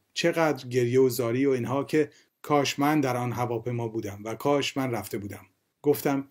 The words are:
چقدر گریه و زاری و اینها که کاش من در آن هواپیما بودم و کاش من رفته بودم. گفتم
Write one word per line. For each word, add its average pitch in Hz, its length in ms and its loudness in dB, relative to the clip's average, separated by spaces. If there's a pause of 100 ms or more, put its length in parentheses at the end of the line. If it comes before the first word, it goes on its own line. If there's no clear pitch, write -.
(140)
چقدر 156 540 0
گریه 123 340 4
و 131 80 6
زاری 120 360 0
و 139 40 2
اینها 131 340 0
که 151 260 2 (320)
کاش 143 380 2
من 147 220 4
در 123 160 0
آن 123 140 -2
هواپیما 117 560 -4
بودم 104 360 -8
و 113 120 -6
کاش 143 420 0
من 131 140 -2
رفته 110 260 -6
بودم. 98 280 -10 (360)
گفتم 139 500 0